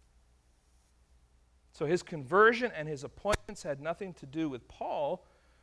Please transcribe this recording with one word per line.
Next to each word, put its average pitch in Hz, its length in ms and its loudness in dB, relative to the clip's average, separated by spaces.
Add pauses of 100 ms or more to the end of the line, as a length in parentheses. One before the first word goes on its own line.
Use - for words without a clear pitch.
(1700)
So 160 120 -4
his 170 180 2
conversion 202 720 4
and 156 140 -6
his 143 140 -6
appointments 202 600 -4
had 143 160 -4
nothing 170 360 -6
to - 100 -18
do 151 240 -2
with 123 180 -10
Paul. 165 560 -4 (400)